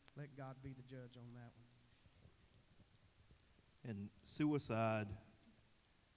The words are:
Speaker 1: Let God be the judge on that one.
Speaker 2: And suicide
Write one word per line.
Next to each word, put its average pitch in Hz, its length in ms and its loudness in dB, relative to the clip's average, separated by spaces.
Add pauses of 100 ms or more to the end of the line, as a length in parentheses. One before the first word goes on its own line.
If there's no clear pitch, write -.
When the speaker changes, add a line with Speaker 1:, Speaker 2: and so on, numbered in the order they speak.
(180)
Speaker 1:
Let 143 200 -10
God 131 260 -8
be 139 60 -6
the 131 140 -10
judge 123 340 -12
on 120 160 -12
that 120 200 -14
one. 117 140 -20 (2250)
Speaker 2:
And 101 200 -2 (140)
suicide 113 840 4 (1080)